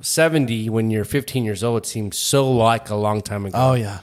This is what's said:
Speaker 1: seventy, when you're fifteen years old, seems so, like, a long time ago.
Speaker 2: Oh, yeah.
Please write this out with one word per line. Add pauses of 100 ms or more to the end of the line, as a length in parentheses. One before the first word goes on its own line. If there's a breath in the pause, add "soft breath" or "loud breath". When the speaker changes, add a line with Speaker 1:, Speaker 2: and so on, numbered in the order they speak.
Speaker 1:
seventy,
when
you're
fifteen
years
old,
seems
so,
like,
a
long
time
ago.
Speaker 2:
Oh,
yeah.